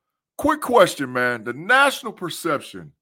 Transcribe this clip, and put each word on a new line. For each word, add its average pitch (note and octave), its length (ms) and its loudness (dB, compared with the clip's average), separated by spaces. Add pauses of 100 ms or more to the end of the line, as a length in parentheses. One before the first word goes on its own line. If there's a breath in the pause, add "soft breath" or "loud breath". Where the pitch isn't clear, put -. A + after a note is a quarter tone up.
(360)
quick D4+ 240 0
question, E3+ 520 2
man. B2 320 -2
The A#2+ 80 -6
national B3 600 0
perception D3+ 880 -8